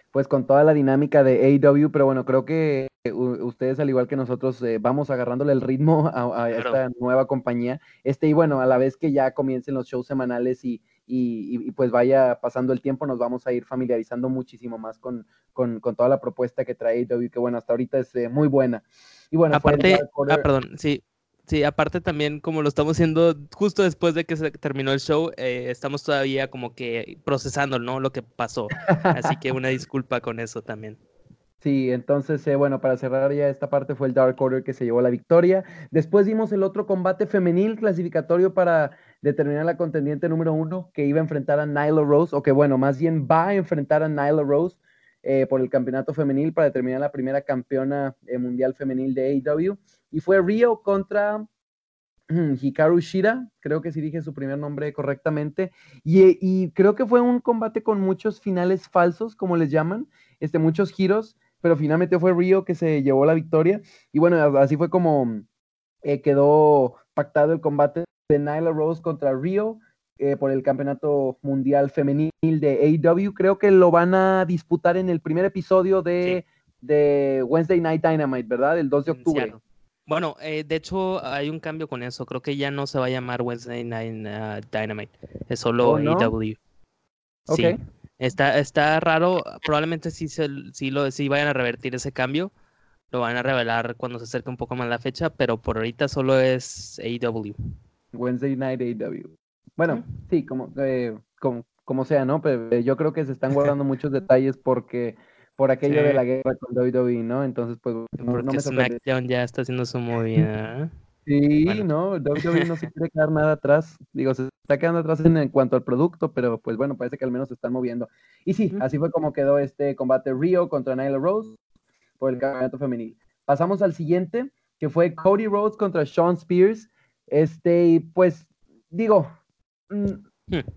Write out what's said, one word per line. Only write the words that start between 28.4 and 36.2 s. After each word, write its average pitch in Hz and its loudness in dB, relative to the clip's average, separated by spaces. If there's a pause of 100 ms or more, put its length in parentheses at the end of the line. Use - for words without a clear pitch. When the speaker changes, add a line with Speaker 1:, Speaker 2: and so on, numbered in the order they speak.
Speaker 2:
Así 156 0
que 131 -2
una 131 -4
Speaker 1:
<laughs> - -
Speaker 2:
disculpa 131 -4
con 117 -8
eso 113 -10
también. 107 -14 (640)
Speaker 1:
Sí, 135 -2
entonces, 139 -2
eh, 143 2
bueno, 139 0
para 131 0
cerrar 135 -2
ya 143 0
esta 139 -6
parte, 139 -2
fue 135 -4
el 123 -4
Dark 131 4
Order 131 0
que 123 -8
se 127 -6
llevó 120 2
la 127 2
victoria. 175 2 (260)
Después 180 2